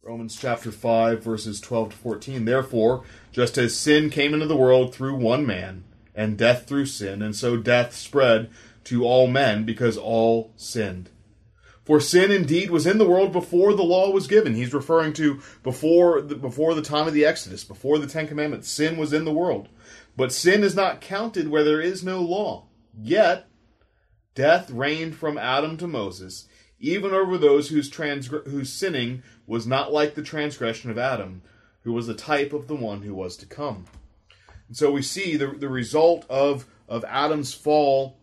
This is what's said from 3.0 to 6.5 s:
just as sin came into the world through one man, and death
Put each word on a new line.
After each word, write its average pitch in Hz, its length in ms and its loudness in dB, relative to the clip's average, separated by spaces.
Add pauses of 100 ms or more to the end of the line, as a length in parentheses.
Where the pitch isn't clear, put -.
just 120 280 0
as 120 180 0
sin 151 320 4
came 147 240 0
into 156 140 -2
the 156 100 0
world 127 380 4
through 135 200 -6
one 127 300 0
man, 92 380 -6 (320)
and 107 240 -4
death 117 260 2